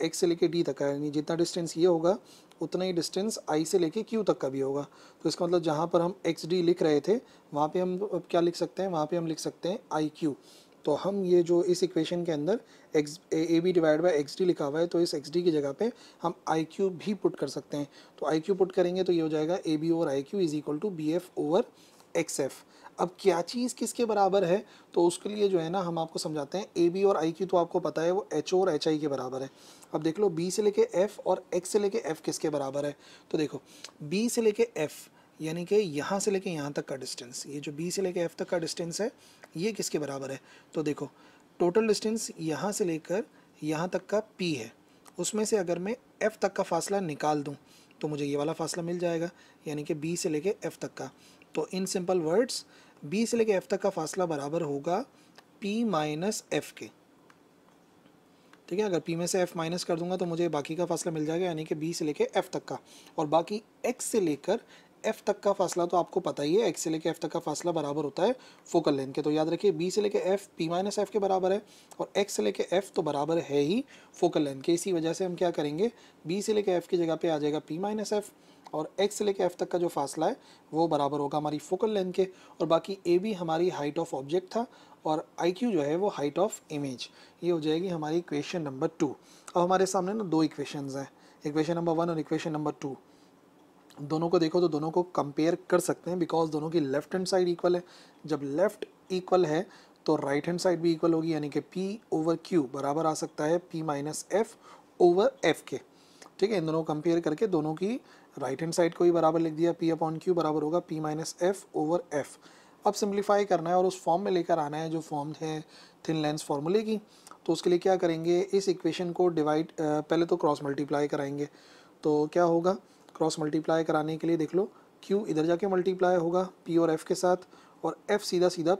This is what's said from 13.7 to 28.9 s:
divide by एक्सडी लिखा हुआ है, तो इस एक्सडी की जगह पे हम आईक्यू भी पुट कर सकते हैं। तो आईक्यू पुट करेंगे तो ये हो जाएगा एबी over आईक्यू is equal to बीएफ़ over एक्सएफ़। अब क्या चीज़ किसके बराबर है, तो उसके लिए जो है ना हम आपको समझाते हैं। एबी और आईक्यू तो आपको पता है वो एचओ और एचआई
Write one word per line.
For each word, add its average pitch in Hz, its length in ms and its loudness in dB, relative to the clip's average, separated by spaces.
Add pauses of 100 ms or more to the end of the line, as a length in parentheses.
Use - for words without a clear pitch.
divide 156 280 4
by 175 80 4
एक्सडी 147 360 0
लिखा 165 200 2
हुआ 143 140 -2
है, 170 80 2
तो 175 140 2
इस 175 140 0
एक्सडी 151 280 -4
की 175 80 4
जगह 143 200 0
पे 214 200 -2 (300)
हम 170 120 -2 (160)
आईक्यू 160 400 0
भी 180 240 -4
पुट 180 220 -2
कर 147 120 -4
सकते 139 300 -8
हैं। - 100 -4 (320)
तो - 60 -6
आईक्यू 160 300 0
पुट 185 160 2
करेंगे 185 320 2
तो 185 100 2
ये 165 80 2
हो 160 80 0
जाएगा 156 280 0 (100)
एबी 156 220 0
over 165 180 2
आईक्यू 139 340 -2
is 156 120 0
equal 151 280 -4
to 214 100 -2
बीएफ़ 165 380 -2 (100)
over 156 240 2 (520)
एक्सएफ़। 151 480 -4 (360)
अब 180 200 -2
क्या 175 220 4
चीज़ 240 340 -4
किसके 240 300 -2
बराबर 196 380 4
है, 185 200 2 (300)
तो 175 120 4
उसके 175 240 0
लिए 208 200 0
जो 185 100 2
है 160 100 -2
ना 190 100 -2
हम 170 200 -2
आपको 160 200 -4
समझाते 151 380 -4
हैं। 208 100 -6 (100)
एबी 175 260 4
और 196 140 6
आईक्यू 160 300 -2
तो 180 100 2
आपको 170 220 2
पता 156 220 -2
है 170 100 2
वो 196 220 -2
एचओ 170 280 2
और 190 80 4
एचआई 156 300 2